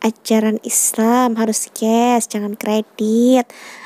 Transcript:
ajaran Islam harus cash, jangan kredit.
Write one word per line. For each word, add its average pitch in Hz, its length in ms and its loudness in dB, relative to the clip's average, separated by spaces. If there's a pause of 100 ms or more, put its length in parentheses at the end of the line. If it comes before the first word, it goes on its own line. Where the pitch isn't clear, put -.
ajaran 220 640 0
Islam 233 720 0
harus 220 320 -2
cash, 233 560 2
jangan 208 320 -6
kredit. 226 880 0 (400)